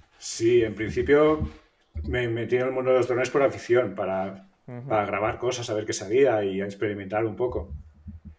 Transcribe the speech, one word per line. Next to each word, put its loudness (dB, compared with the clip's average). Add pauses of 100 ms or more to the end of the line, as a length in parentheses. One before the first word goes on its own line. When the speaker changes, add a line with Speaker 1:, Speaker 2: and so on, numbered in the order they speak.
(180)
Speaker 1:
Sí, 2
en -2
principio 4 (680)
me -2
metí -2
en 4
el 0
mundo 0
de 8
los 2
drones 0
por 2
afición, 2
para, -4 (220)
Speaker 2:
Ujú. -12
Speaker 1:
para 2
grabar -2
cosas, -4
a -4
ver -2
qué -4
salía 2
y -2
a -2
experimentar -4
un -4
poco. -4 (720)